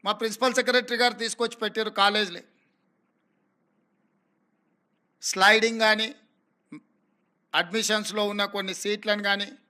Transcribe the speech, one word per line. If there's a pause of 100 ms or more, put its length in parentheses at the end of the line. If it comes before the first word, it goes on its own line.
మా
ప్రిన్సిపల్
సెక్రటరీ
గారు
తీసుకొచ్చి
పెట్టారు (100)
కాలేజీలే. (2750)
స్లైడింగ్
కానీ, (1500)
అడ్మిషన్స్లో (100)
ఉన్న (120)
కొన్ని
సీట్లను
కానీ (220)